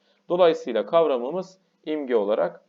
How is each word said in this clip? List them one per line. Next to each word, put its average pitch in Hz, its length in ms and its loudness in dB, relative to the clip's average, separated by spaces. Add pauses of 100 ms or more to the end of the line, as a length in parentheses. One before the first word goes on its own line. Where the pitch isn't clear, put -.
(300)
Dolayısıyla 160 560 2
kavramımız 160 720 -2 (280)
imge 147 300 -4
olarak 117 540 -2